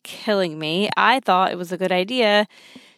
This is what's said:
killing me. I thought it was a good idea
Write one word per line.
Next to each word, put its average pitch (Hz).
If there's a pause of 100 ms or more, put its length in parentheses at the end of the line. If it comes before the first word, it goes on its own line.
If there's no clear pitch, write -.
killing 185
me. 160
I 233
thought 185
it 175
was 175
a 180
good 185
idea 208 (520)